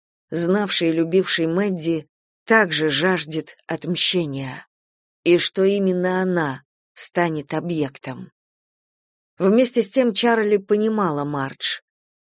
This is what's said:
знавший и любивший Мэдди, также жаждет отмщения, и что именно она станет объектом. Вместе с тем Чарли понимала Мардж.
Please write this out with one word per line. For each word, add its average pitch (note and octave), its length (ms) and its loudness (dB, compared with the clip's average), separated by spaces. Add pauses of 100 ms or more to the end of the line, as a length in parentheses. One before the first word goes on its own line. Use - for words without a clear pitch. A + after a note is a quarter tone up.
(300)
знавший F3+ 580 0
и E3 40 0
любивший E3 540 0
Мэдди, E3 600 -2 (400)
также E3 420 2
жаждет D#3 800 -2
отмщения, D3 1000 -4 (580)
и F3 120 6
что F#3+ 280 0
именно F#3 580 0
она E3 400 -2 (320)
станет D#3+ 580 -2
объектом. D3 800 -6 (1040)
Вместе A3+ 440 4
с - 80 -2
тем A#3+ 240 2
Чарли A3 420 2
понимала G3+ 680 0
Мардж. C#3 560 -6 (460)